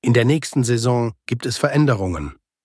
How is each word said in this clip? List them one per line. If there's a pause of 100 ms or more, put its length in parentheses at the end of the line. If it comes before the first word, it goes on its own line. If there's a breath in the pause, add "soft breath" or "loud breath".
In
der
nächsten
Saison (140)
gibt
es
Veränderungen. (280)